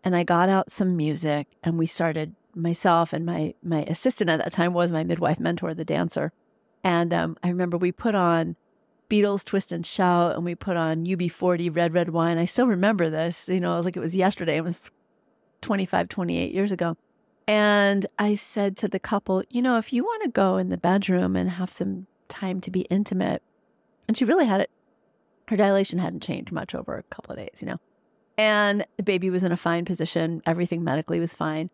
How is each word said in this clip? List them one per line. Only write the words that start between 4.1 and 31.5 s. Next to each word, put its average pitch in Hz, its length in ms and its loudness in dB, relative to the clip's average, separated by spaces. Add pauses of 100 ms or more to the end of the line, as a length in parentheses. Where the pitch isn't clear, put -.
at 160 80 2
that - 140 -2
time 175 200 0
was 175 200 2
my 160 120 -2
midwife 170 340 0
mentor, 170 360 -4
the 160 100 -6
dancer. 156 480 -2 (500)
And, 170 300 2
um, 160 300 -2
I 180 60 0
remember 175 280 0
we 175 160 0
put 220 220 -2
on 170 420 2 (540)
Beatles' 202 340 2
Twist - 260 -2
and 170 160 -6
Shout, 175 480 4
and 175 100 -4
we 175 100 -4
put 175 240 -4
on 160 260 0
U 180 140 -2
B 175 100 0
forty, 175 400 0
Red, 165 240 0
Red 175 160 2
Wine. 165 300 2
I 170 80 2
still 247 200 2
remember 190 440 2
this, 160 380 -4
you 185 120 0
know, 175 140 0
it - 20 0
was 170 80 0
like 180 120 -2
it 185 40 -6
was 170 160 -4
yesterday. 180 400 0
It 160 80 -2
was - 260 -6 (680)
twenty-five, 185 480 -2
twenty-eight 170 460 -4
years 202 180 0
ago. 170 240 -2 (500)
And 208 600 4 (120)
I 208 180 2
said 202 420 -4
to 202 100 -2
the 190 100 -4
couple, 190 520 -2
"You 240 100 -2
know, 247 160 2
if 226 160 -2
you 247 120 0
wanna 440 240 -2
go 190 280 2
in 185 140 0
the 175 80 -2
bedroom 185 580 2
and 185 140 0
have 185 200 -6
some 190 360 -6 (220)
time 185 340 -6
to - 80 -8
be 185 120 0
intimate," 196 600 0 (680)
and 220 80 2
she 262 80 2
really 294 220 4
had 202 160 4
it, - 80 -2 (760)
her 220 80 0
dilation 196 420 2
hadn't 170 240 -4
changed - 280 -8
much - 240 -8
over - 220 -8
a - 80 -10
couple - 280 -16
of - 60 -12
days, - 220 -14
you - 80 -10
know, - 100 -8 (600)
and 208 480 4 (100)
the 202 60 -6
baby 185 260 2
was 180 160 2
in 175 80 2
a 175 40 0
fine 170 280 0
position. 165 600 -2
Everything 170 360 0
medically 165 380 -2
was 170 140 -4
fine. 156 400 -4